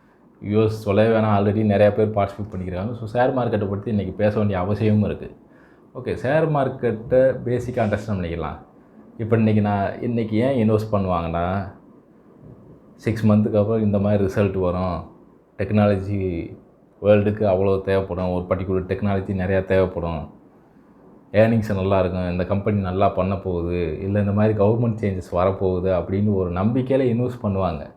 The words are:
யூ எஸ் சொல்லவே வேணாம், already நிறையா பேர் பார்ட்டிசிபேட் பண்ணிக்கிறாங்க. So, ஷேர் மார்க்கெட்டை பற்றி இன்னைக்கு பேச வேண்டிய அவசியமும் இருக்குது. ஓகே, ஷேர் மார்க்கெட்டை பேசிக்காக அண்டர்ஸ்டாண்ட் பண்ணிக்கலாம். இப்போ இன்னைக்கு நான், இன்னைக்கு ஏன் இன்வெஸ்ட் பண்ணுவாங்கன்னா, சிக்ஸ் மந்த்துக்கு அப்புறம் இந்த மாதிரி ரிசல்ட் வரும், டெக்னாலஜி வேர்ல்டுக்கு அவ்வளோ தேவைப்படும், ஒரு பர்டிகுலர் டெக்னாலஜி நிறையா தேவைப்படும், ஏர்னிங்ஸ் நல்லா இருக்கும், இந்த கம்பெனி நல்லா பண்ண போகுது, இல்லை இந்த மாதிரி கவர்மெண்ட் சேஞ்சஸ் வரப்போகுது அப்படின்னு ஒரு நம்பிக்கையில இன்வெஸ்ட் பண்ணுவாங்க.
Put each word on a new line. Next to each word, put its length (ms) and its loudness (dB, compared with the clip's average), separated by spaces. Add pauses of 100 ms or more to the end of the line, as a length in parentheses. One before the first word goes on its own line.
(420)
யூ 220 0
எஸ் 180 0
சொல்லவே 340 4
வேணாம், 220 2
already 260 2
நிறையா 300 6
பேர் 240 0
பார்ட்டிசிபேட் 340 -4
பண்ணிக்கிறாங்க. 420 -6
So, 200 -10
ஷேர் 240 2
மார்க்கெட்டை 320 0
பற்றி 200 -6
இன்னைக்கு 240 -2
பேச 240 0
வேண்டிய 220 0
அவசியமும் 500 2
இருக்குது. 240 -8 (600)
ஓகே, 280 -6
ஷேர் 280 2
மார்க்கெட்டை 720 0 (220)
பேசிக்காக 400 -2
அண்டர்ஸ்டாண்ட் 340 -2
பண்ணிக்கலாம். 400 -6 (580)
இப்போ 200 -2
இன்னைக்கு 240 4
நான், 280 0 (120)
இன்னைக்கு 360 -2
ஏன் 240 2
இன்வெஸ்ட் 340 2
பண்ணுவாங்கன்னா, 520 -2 (1500)
சிக்ஸ் 320 0
மந்த்துக்கு 340 4
அப்புறம் 280 0
இந்த 100 2
மாதிரி 260 2
ரிசல்ட் 340 0
வரும், 380 -2 (600)
டெக்னாலஜி 680 0 (800)
வேர்ல்டுக்கு 440 4
அவ்வளோ 260 2 (100)
தேவைப்படும், 520 -2
ஒரு 120 -4
பர்டிகுலர் 420 -2
டெக்னாலஜி 480 -2
நிறையா 300 0
தேவைப்படும், 560 0 (1120)
ஏர்னிங்ஸ் 420 4
நல்லா 240 0
இருக்கும், 320 -2
இந்த 140 -2
கம்பெனி 360 -2
நல்லா 280 0
பண்ண 260 -2
போகுது, 460 -4 (180)
இல்லை 220 -2
இந்த 120 0
மாதிரி 240 2
கவர்மெண்ட் 440 2
சேஞ்சஸ் 300 -4
வரப்போகுது 640 0
அப்படின்னு 400 0
ஒரு 180 0
நம்பிக்கையில 600 0
இன்வெஸ்ட் 320 -2
பண்ணுவாங்க. 400 -2 (140)